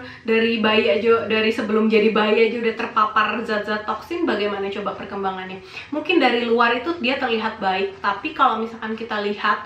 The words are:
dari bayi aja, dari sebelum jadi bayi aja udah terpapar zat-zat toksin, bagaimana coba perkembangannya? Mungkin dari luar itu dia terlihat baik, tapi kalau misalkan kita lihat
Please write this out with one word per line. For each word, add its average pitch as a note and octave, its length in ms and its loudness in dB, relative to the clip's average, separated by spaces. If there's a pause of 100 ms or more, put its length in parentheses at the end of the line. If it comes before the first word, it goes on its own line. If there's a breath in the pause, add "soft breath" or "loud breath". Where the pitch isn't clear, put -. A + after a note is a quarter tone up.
(240 loud breath)
dari A3+ 360 2
bayi G#3+ 280 2
aja, A3+ 420 4
dari A3 220 2
sebelum A3 360 2
jadi G#3+ 240 6
bayi G#3+ 380 4
aja A#3 100 -4
udah A3+ 160 -2
terpapar A3 680 0
zat-zat G#3+ 440 -4
toksin, E4 400 -4
bagaimana G3+ 400 -2
coba G3+ 300 -6
perkembangannya? F#3+ 640 -6 (340 loud breath)
Mungkin E4 240 2
dari A#3+ 240 4
luar A#3+ 360 4
itu - 200 -4
dia B3 220 0
terlihat A3+ 380 -2
baik, G3 440 -2
tapi G#3 320 -4
kalau A#3+ 240 2
misalkan A3+ 400 -8
kita A3 240 -6
lihat G3+ 420 -2